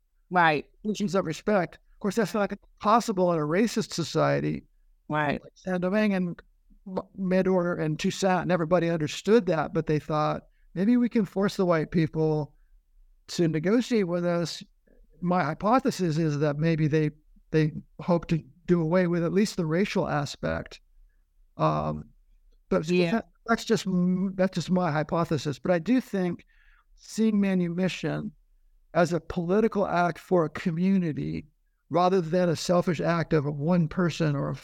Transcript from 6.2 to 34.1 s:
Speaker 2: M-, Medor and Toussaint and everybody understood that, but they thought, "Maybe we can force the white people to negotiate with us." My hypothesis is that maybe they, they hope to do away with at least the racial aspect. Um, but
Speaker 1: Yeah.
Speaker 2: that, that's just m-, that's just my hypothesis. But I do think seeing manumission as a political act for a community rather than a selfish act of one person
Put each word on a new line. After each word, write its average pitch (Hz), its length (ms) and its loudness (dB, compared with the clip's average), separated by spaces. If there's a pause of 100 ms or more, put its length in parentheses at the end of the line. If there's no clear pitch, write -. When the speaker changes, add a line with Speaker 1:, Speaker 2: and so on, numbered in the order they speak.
Speaker 2:
M-, 190 120 -8 (200)
Medor 185 600 2
and 156 180 -2
Toussaint 185 460 0
and 156 80 -2
everybody 170 380 2
understood 175 580 2
that, 160 260 0
but 160 140 -2
they 151 120 0
thought, 151 440 -2 (320)
"Maybe 202 200 2
we 240 140 2
can 220 160 0
force 190 300 -2
the 196 100 2
white 160 240 2
people 156 640 0 (760)
to 170 180 2
negotiate 196 600 2
with 175 180 -2
us." 170 380 -2 (580)
My 180 220 2
hypothesis 180 760 0
is 151 200 0
that 147 180 0
maybe 156 300 2
they, 151 220 2 (400)
they 156 240 2 (260)
hope 170 280 0
to 160 160 0 (240)
do 175 120 4
away 170 280 2
with 170 160 0
at 170 100 -2
least 202 240 0
the 175 80 -2
racial 170 420 -2
aspect. 151 720 -6 (800)
Um, 151 480 -2 (640)
but 170 180 0
Speaker 1:
Yeah. 175 240 2
Speaker 2:
that, 220 180 -2 (180)
that's 226 180 0
just 208 220 0
m-, 180 480 0
that's 190 180 0
just 170 160 -6
my 180 220 0
hypothesis. 151 640 -2
But 180 140 -2
I 175 80 2
do 220 200 0
think 180 460 -4 (500)
seeing 214 460 0
manumission 175 920 -2 (640)
as 165 200 2
a 160 60 -2
political 185 680 0
act 170 320 0
for 175 260 2
a 156 40 -4
community 165 960 -2 (420)
rather 180 300 2
than 175 300 0
a 156 60 0
selfish 175 440 0
act 165 320 -2
of 151 140 2
one 151 420 0
person 160 480 0